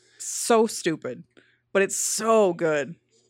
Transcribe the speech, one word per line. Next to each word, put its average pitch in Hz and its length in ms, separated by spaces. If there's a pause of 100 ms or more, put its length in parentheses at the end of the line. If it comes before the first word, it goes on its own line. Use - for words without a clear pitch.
(180)
so - 480
stupid, 156 580 (500)
but 190 100
it's 190 120
so 214 580
good. 160 420 (340)